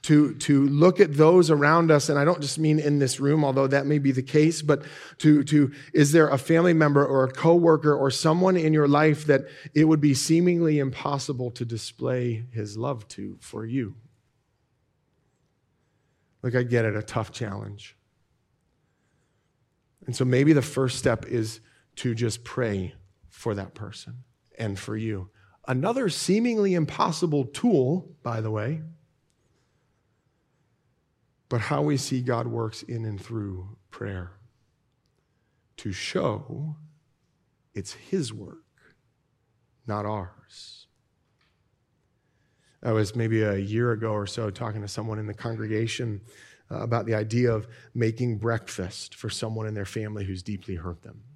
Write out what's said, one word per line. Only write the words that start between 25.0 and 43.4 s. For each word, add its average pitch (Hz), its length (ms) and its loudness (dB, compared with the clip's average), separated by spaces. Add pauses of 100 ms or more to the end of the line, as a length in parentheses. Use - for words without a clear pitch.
Another 196 400 -2
seemingly 208 680 0
impossible 156 680 0
tool, 170 680 0 (140)
by 113 160 -4
the 110 100 -4
way, 123 320 -4 (2750)
but 123 120 -2
how 143 220 -2
we 147 140 0
see 127 240 -4
God 120 280 -2
works 113 340 -6
in 113 220 -8
and 101 160 -8
through 101 560 -10 (160)
prayer 92 400 -10 (1400)
to 101 160 -10
show 135 840 -6 (1000)
it's 98 180 -10
his 139 400 -6
work, 107 320 -18 (1200)
not 104 180 -6
ours. - 840 -12 (1900)
I 123 80 -4
was 107 240 0
maybe 113 280 0